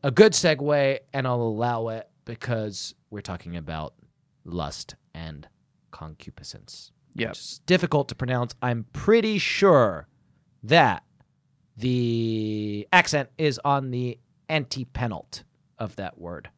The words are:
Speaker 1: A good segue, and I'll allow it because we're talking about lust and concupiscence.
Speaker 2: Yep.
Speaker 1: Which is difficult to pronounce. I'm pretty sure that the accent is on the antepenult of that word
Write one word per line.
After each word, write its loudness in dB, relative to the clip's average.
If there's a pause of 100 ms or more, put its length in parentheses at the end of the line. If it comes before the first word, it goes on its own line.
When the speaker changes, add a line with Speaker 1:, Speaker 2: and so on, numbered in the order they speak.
Speaker 1:
A 2
good 8
segue, 2 (140)
and -2
I'll 0
allow -2
it -10 (160)
because -8 (160)
we're -10
talking -10
about -8 (500)
lust -8 (200)
and -14 (440)
concupiscence. -18 (240)
Speaker 2:
Yep. -4
Speaker 1:
Which -12
is -16
difficult 0
to -6
pronounce. -4
I'm -2
pretty 4
sure 4 (560)
that 4 (760)
the -2
accent 4
is 0
on 0
the -4 (300)
antepenult -6 (360)
of -8
that -10
word -12